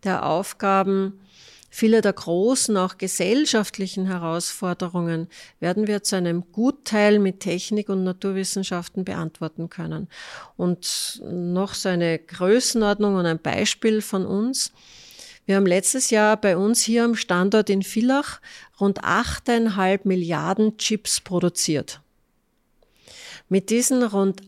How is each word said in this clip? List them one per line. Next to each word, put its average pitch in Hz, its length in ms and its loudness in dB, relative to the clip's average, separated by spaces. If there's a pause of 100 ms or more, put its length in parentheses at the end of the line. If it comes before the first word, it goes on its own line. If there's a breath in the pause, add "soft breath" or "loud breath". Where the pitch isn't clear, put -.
der 180 240 -2
Aufgaben, 196 920 0 (520 loud breath)
viele 220 280 4
der 202 140 2
großen, 208 600 0
auch 185 220 0
gesellschaftlichen 196 1080 0
Herausforderungen 170 1200 -4 (320 loud breath)
werden 180 260 0
wir 208 160 -2
zu - 140 -2
einem 175 340 -2
Gutteil 214 720 2
mit 190 180 0
Technik 202 500 -4
und 190 140 0
Naturwissenschaften 185 1000 -4
beantworten 165 680 -8
können. 160 380 -8 (480 loud breath)
Und - 680 -4
noch 180 500 -4
so - 140 -4
eine 170 300 0
Größenordnung 208 960 2
und 180 120 2
ein 165 120 0
Beispiel 214 600 0
von 190 260 -4
uns. 226 460 -2 (760 loud breath)
Wir 196 80 2
haben 196 120 4
letztes 190 440 2
Jahr 214 260 6
bei 202 200 2
uns 208 260 2
hier 233 220 2
am 233 100 2
Standort 202 560 2
in 196 120 2
Villach 262 580 0 (400 loud breath)
rund 196 240 0
achteinhalb 202 1040 0
Milliarden 180 680 0
Chips - 440 -2
produziert. 175 800 -2 (1500 loud breath)
Mit 190 180 0
diesen 247 340 2
rund 196 440 0